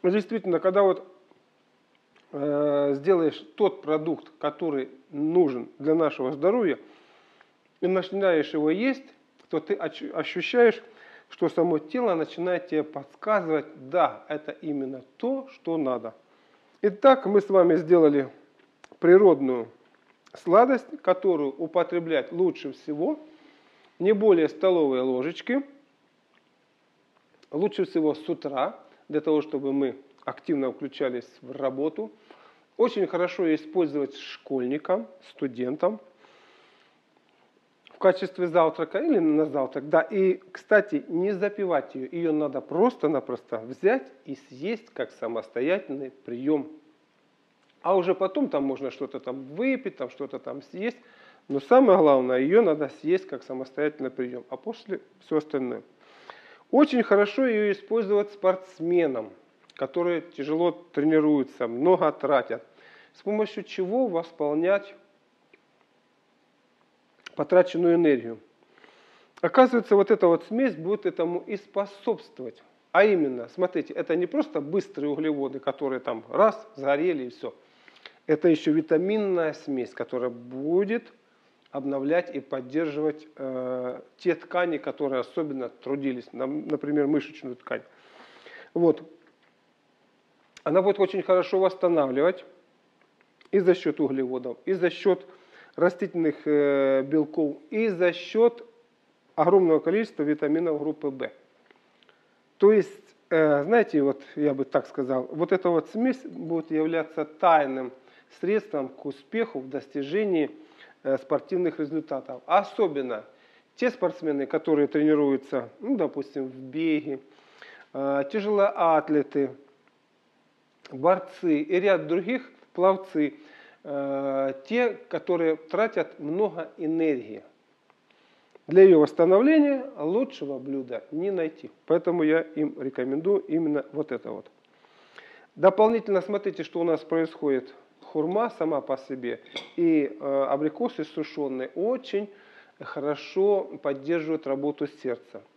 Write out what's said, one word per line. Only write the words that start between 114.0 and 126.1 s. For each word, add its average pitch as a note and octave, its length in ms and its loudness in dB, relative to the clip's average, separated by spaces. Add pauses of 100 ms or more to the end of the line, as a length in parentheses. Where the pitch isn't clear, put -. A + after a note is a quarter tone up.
которые D3+ 420 0
тренируются, C#3+ 800 0 (140)
ну, B3 160 -2
допустим, C#3+ 480 -6
в B2+ 100 -14
беге, D3 640 -4 (760)
э, C#3 380 -2
тяжелоатлеты, D#3+ 1160 0 (1400)
борцы E3 720 0
и F3 180 0
ряд F3+ 280 0
других, F#3+ 420 -4 (240)
пловцы, F3+ 600 0 (500)
э, C#3 720 -4 (160)
те, A#3 280 0 (120)
которые E3 480 0
тратят - 640 -4